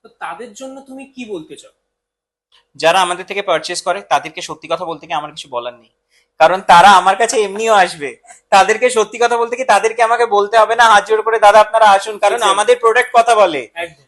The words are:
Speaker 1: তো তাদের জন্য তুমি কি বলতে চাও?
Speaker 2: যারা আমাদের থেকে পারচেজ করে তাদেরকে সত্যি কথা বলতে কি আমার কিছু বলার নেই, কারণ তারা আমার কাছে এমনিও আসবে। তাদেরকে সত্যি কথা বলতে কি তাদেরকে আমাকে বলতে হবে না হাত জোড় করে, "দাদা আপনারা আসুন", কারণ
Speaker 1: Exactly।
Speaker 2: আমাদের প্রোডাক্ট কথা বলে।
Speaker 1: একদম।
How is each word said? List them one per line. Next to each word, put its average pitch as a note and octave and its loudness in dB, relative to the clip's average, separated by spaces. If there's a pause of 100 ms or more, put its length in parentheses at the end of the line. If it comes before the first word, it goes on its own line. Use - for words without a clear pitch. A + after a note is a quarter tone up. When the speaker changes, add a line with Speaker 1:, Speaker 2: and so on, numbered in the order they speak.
Speaker 1:
তো A3 -20
তাদের F#3+ -16
জন্য C4 -20
তুমি C4 -20
কি B3+ -20
বলতে F#3 -16
চাও? - -20 (1040)
Speaker 2:
যারা E3 0
আমাদের F3+ -6
থেকে G3+ -10
পারচেজ F3 -6
করে F#3+ -6
তাদেরকে D#3 -6
সত্যি D#3 -16
কথা E3+ -8
বলতে D#3+ -14
কি E3+ -10
আমার D3+ -10
কিছু - -20
বলার A#2+ -10
নেই, A#2 -20 (500)
কারণ F3 2
তারা F3+ 6
আমার F#3+ 4
কাছে A3+ -2
এমনিও G#3 -2
আসবে। F3 -2 (340)
তাদেরকে G#3+ 2
সত্যি A3+ -4
কথা A#3 0
বলতে A#3 -4
কি B3+ -8
তাদেরকে A3 0
আমাকে A#3 0
বলতে G3+ 0
হবে A3 2
না A#3 2
হাত G#3 4
জোড় A3 -2
করে, A3 -2
"দাদা G#3 6
আপনারা G#3+ 2
আসুন", G3+ 2
কারণ G#3 0
Speaker 1:
Exactly। G#3+ -2
Speaker 2:
আমাদের A3 0
প্রোডাক্ট A3+ 0
কথা A#3 2
বলে। D#3+ 0
Speaker 1:
একদম। E3+ -14